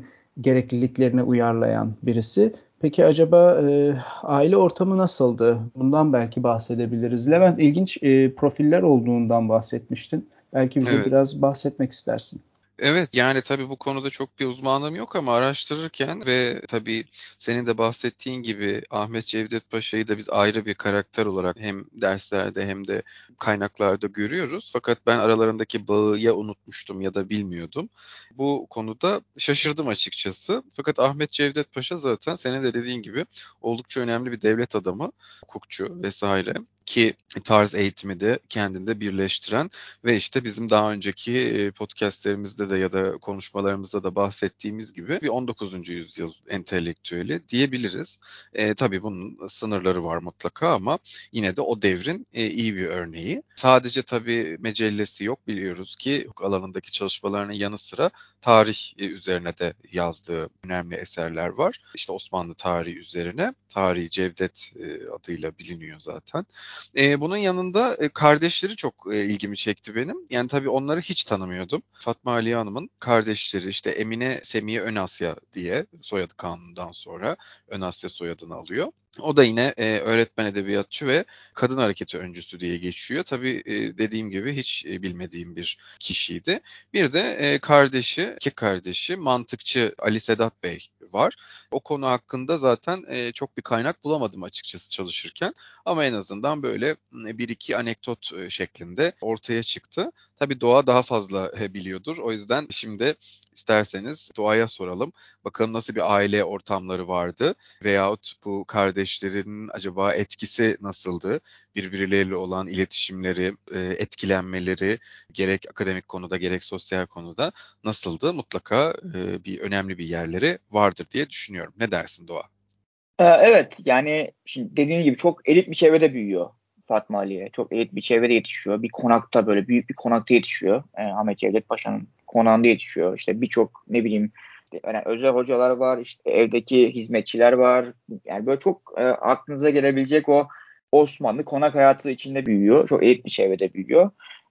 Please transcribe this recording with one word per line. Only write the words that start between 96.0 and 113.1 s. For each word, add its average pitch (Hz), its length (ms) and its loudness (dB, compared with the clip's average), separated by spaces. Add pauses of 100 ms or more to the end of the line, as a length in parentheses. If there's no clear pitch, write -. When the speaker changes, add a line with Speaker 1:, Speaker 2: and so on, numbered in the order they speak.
Speaker 2:
en 127 80 0
azından 113 500 -6
böyle, 123 340 -2 (160)
m, 113 260 -14
bir 120 100 -6
iki - 280 -6
anekdot, 117 560 -8
e, 90 180 -12
şeklinde 92 720 -6
ortaya 113 420 -4
çıktı. - 500 -6 (260)
Tabii 139 220 -4
Doğa 123 260 6
daha 127 160 6
fazla, 98 580 -4
e, 98 140 -6
biliyordur. 95 440 -10
O 117 140 -4
yüzden 113 380 -4
şimdi 113 440 -4 (400)
isterseniz 107 800 -2
Doğa'ya 110 320 2
soralım. 92 440 -8 (320)
Bakalım 113 280 -2
nasıl 113 220 -8
bir 92 200 2
aile 101 300 2
ortamları 92 640 -6
vardı 90 460 -2 (300)
veyahut 98 480 0 (120)
bu 98 200 -6
kardeşlerin 98 1080 -4
acaba 95 420 -2
etkisi 110 640 -2
nasıldı? 95 600 -6 (340)
Birbirleriyle 95 640 0
olan 92 320 -6
iletişimleri, 92 840 -4 (220)